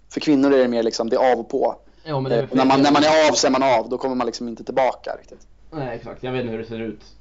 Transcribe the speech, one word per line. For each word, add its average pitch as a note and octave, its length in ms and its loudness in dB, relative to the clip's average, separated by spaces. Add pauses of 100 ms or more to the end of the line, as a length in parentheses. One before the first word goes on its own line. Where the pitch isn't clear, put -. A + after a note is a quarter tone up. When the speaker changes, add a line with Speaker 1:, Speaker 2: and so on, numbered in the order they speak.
Speaker 1:
för - 100 -8
kvinnor C#3 340 4
är C3+ 40 6
det B2+ 100 4
mer A#2 160 0
liksom, A2+ 260 -2
det B2 60 0
är B2+ 180 4
av A#2 60 0
och A2 100 -10
på. B2+ 260 -2 (280)
Speaker 2:
Ja, C#3 160 -6
men C3 100 -4
det A#2+ 80 0
är A2+ 60 0
Speaker 1:
Eh, G#2+ 80 -10
när C3 140 2
man, C3+ 120 4
Speaker 2:
väl C3+ 60 4
Speaker 1:
när C#3+ 80 4
man D3 120 4
är D#3 260 4
av C3 40 2
så D3 140 2
är C3 40 2
man C3 120 2
av, A#2 260 2
då B2+ 80 -4
kommer C3 180 -4
man B2+ 120 -2
liksom A#2 200 -8
inte A#2 160 -12
tillbaka B2 480 -2 (100)
riktigt. - 260 -20 (240)
Speaker 2:
Nej, C3 240 -8
exakt. A2+ 280 -14
Jag B2+ 80 -6
vet B2+ 100 -4
inte A#2 100 -6
hur A2+ 80 -6
det A2+ 60 -10
ser A2+ 140 -10
ut. G#2+ 220 -10 (200)